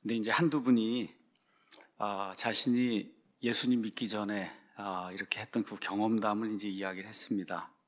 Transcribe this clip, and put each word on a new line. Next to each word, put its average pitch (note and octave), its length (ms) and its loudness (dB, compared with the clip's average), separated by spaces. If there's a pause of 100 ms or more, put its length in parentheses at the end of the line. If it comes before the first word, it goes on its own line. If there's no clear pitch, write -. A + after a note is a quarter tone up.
근데 A2+ 140 -2
이제 A2 160 0
한두 D3 320 4
분이, A#2 500 4 (840)
아, G2+ 380 -2
자신이 A#2+ 760 2 (300)
예수님 A#2+ 380 4
믿기 G#2+ 260 -4
전에, G2+ 420 -2 (240)
아, F#2 380 -6
이렇게 G2+ 260 -4
했던 G#2+ 240 -2
그 G#2 160 -6
경험담을 G#2+ 720 0
이제 G#2 160 -4
이야기를 F#2+ 420 -6
했습니다. F#2+ 640 -2 (160)